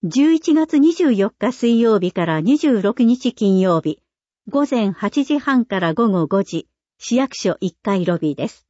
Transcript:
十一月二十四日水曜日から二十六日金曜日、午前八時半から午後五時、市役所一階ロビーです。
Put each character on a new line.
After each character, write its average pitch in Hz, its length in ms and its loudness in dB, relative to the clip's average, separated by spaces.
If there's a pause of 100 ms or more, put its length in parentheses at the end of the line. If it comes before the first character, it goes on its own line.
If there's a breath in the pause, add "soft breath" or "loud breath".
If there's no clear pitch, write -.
十 262 280 2
一 320 220 0
月 311 260 2
二 320 140 4
十 320 180 0
四 196 180 0
日 233 220 -4
水 233 260 0
曜 226 220 2
日 180 140 -4
か 175 120 -2
ら 160 140 -2
二 208 160 2
十 269 260 0
六 208 220 0
日 247 300 0
金 190 260 2
曜 175 220 2
日、 151 200 -6 (460)
午 277 180 -2
前 220 260 -2
八 240 340 -4
時 294 140 -2
半 254 260 0
か 190 160 -4
ら 165 120 0
午 233 140 0
後 185 180 0
五 196 160 0
時、 - 280 -8 (280)
市 - 200 -4
役 262 180 -4
所 180 240 -4
一 190 240 -6
階 196 220 -2
ロ 175 120 -2
ビ 156 140 -2
ー 135 40 -6
で 127 120 -6
す。 - 220 -14